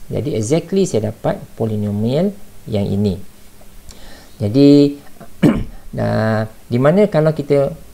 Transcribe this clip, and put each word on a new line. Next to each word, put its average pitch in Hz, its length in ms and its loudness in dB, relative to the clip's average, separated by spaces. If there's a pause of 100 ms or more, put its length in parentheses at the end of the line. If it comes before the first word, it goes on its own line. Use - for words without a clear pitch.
Jadi, 110 320 -4
exactly 165 480 0
saya 107 240 -2
dapat - 320 -4 (160)
polinomial 110 720 0 (400)
yang 101 160 0
ini. 98 320 0 (1200)
Jadi, 143 560 6 (480)
<clears throat> - 560 0
ah, 110 480 0 (240)
di 120 80 0
mana 185 320 4
kalau 156 240 2
kita 143 400 0 (200)